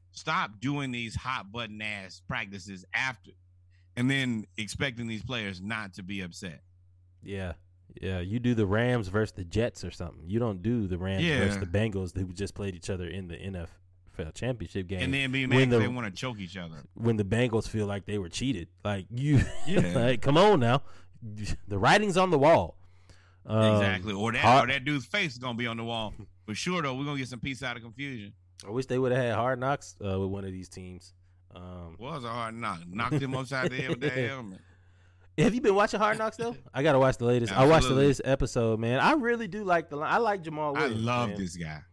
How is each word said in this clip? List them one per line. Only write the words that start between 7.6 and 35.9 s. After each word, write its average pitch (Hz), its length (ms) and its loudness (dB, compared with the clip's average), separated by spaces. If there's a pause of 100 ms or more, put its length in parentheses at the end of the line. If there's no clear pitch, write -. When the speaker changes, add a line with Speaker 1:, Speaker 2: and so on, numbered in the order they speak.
Speaker 2:
yeah. 92 200 -4
You 95 200 -4
do 120 140 2
the 110 120 4
Rams 113 420 2
versus 107 280 0
the 95 80 -8
Jets 107 400 -2
or 90 60 -8
something. - 360 -12
You 98 120 -2
don't 107 240 -2
do 113 240 0
the 87 120 -2
Rams 95 260 -2
Speaker 1:
Yeah. 151 160 2
Speaker 2:
versus 101 180 2
the 92 80 -4
Bengals 95 500 -2
who 95 160 -4
just 92 220 -6
played 98 200 -6
each 87 160 -8
other 90 160 -4
in 90 220 -8
the 85 80 -12
N 95 200 -8
F 82 140 -10 (480)
L 82 140 -8
championship 110 560 -6
game. 92 140 -4
Speaker 1:
And 131 120 0
then 135 180 0
be 135 140 0
Speaker 2:
when 127 40 -2
Speaker 1:
mad 131 140 6
'cause 127 60 4
Speaker 2:
the 120 100 6
Speaker 1:
they 123 80 4
wanna 123 220 -4
choke 110 300 -8
each 92 160 -10
other. 80 260 -12 (120)
Speaker 2:
when 113 220 0
the 104 80 2
Bengals 110 440 0
feel 107 180 -2
like 101 200 -6
they 104 120 -4
were 90 120 -6
cheated. 101 380 -4 (160)
Like, 98 260 -4
you, 135 300 4 (140)
<laughs> - 120 2
Speaker 1:
Yeah. 196 140 6 (140)
Speaker 2:
like, 123 280 4
come 139 160 4
on 202 220 8
now. 120 220 4 (840)
The 101 120 -2
writing's 175 380 4
on 185 140 4
the 156 80 6
wall. 135 400 6 (680)
Um, 110 300 6
Speaker 1:
Exactly. 107 360 2
Or 101 200 0
that, 123 80 0
Speaker 2:
Har- 127 240 8
Speaker 1:
or - 40 0
that 135 160 0
dude's 143 220 -2
face 190 260 -2
is 123 60 -14
gonna 123 200 -6
be 120 80 -2
on 113 120 -4
the 113 60 -6
wall. 113 300 -6 (300)
For 214 100 -8
sure, 180 280 -2
though, 139 120 -2
we're 135 100 -6
gonna 143 140 -4
get 127 100 -6
some 123 120 -12
peace 135 240 -8
out 120 120 -6
of 117 60 -14
confusion. 117 500 -12 (340)
Speaker 2:
I 101 40 -10
wish 131 160 -4
they 127 120 -2
would 127 140 2
have 131 120 2
had 120 100 0
Hard 123 240 0
Knocks, 135 460 -4
uh, 95 160 -2
with 95 100 0
one 98 140 -6
of 95 80 -10
these 92 160 -12
teams. 90 460 -18 (400)
Um, 90 440 -14
Speaker 1:
Was 135 260 -10
a 117 40 -6
Hard 113 260 -6
Knock. 107 320 -6
Knocked 117 280 -2
him 135 200 -2
upside 131 380 -4
the 127 40 -4
head 131 140 -4
with - 120 -4
that 147 100 0
Speaker 2:
<laughs> 131 160 -2
Speaker 1:
helmet. 117 320 -10 (800)
Speaker 2:
Have 156 160 4
you 247 60 -2
been 226 140 4
watching 208 260 2